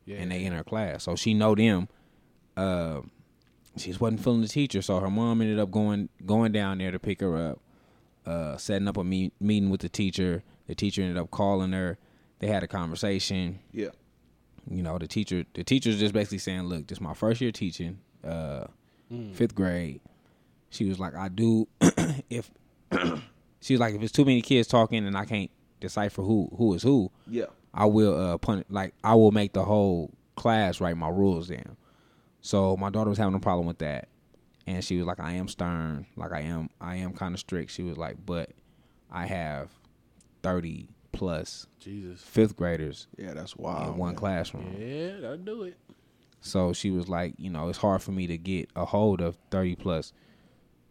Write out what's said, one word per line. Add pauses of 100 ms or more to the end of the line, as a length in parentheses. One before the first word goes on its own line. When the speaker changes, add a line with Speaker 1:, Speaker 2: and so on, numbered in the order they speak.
Speaker 1:
Yeah.
Speaker 2:
and
they
in
her
class.
So
she
know
them. (680)
Uh, (760)
she
just
wasn't
feeling
the
teacher,
so
her
mom
ended
up
going, (180)
going
down
there
to
pick
her (140)
up, (640)
uh,
setting
up
a
meet-,
meeting
with
the
teacher. (240)
The
teacher
ended
up
calling
her. (400)
They
had
a
conversation. (140)
Speaker 3:
Yeah. (840)
Speaker 2:
You
know,
the
teacher, (100)
the
teacher's
just
basically
saying,
"Look,
this
is
my
first
year
teaching, (260)
uh, (460)
Speaker 1:
Mm.
Speaker 2:
fifth
grade." (680)
She
was
like,
"I
do,
<clears throat>
if," (400)
<clears throat>
she
was
like,
"If
it's
too
many
kids
talking
and
I
can't (300)
decipher
who,
who
is
who, (160)
Speaker 3:
Yeah. (280)
Speaker 2:
I
will,
uh,
pun-,
like,
I
will
make
the
whole (240)
class
write
my
rules
down." (640)
So
my
daughter
was
having
a
problem
with
that, (580)
and
she
was
like,
"I
am
stern, (100)
like,
I
am, (100)
I
am
kinda
strict."
She
was
like,
"But (600)
I
have (720)
thirty (240)
plus (120)
Speaker 1:
Jesus.
Speaker 2:
fifth
graders (120)
Speaker 3:
Yeah,
that's
wild,
Speaker 2:
in
one
Speaker 3:
man.
Speaker 2:
classroom."
Speaker 1:
Yeah,
that'll
do
it. (640)
Speaker 2:
So
she
was
like,
"You
know,
it's
hard
for
me
to
get
a
hold
of (140)
thirty
plus (800)